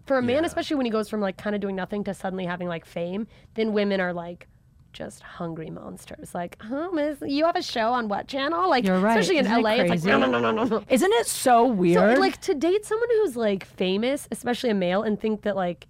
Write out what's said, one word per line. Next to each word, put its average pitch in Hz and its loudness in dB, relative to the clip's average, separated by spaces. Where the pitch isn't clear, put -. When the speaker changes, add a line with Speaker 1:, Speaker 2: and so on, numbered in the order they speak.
Speaker 1:
for 269 2
a 247 0
man, 247 0
Speaker 2:
Yeah. 349 0
Speaker 1:
especially 320 -4
when 262 0
he 220 -2
goes 214 -2
from, 220 -4
like, 190 -4
kinda 208 -4
doing 196 -4
nothing 190 -6
to 196 -4
suddenly 185 -6
having, 175 -6
like, 170 -6
fame, 180 -6
then 220 0
women 202 2
are, 180 -2
like, 170 -10
just - -14
hungry 165 -10
monsters. - -14
Like, 175 -8
"Huh, 277 -6
miss, 294 -2
you 302 0
have 349 2
a 359 -2
show 233 -2
on 233 -2
what - -4
channel?" 330 0
Like, 254 2
Speaker 3:
You're 185 4
right. 208 4
Speaker 1:
especially 311 2
in 262 4
Speaker 3:
Isn't 226 2
it - 4
Speaker 1:
L 220 2
A, 214 2
it's 247 2
like, 180 2
Speaker 3:
crazy? 185 0
Speaker 1:
"No, 269 4
no, 262 4
no, 240 2
no, 226 2
no, 220 0
no." 214 -2
Speaker 3:
Isn't 339 4
it 453 2
so 240 4
weird? 185 4
Speaker 1:
So, 277 4
like, - 0
to 381 -2
date 359 0
someone 453 -2
who's, 269 0
like, 208 0
famous, 220 -2
especially 240 -2
a 214 2
male, 190 0
and 214 0
think 214 -4
that, 202 -2
like, 175 -4